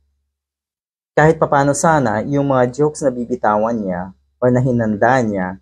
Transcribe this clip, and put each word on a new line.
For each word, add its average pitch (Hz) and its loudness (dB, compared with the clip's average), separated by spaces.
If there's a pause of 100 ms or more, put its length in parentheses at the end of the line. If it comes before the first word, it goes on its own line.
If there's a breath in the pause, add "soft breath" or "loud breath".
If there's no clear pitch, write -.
(1160)
Kahit 156 4
papaano 143 2
sana, 139 0
yung 143 -2
mga 123 0
jokes 151 -2
na 147 0
bibitawan 117 -2
niya 95 -6 (240)
or 123 0
na 123 2
hinanda 120 0
niya 95 -4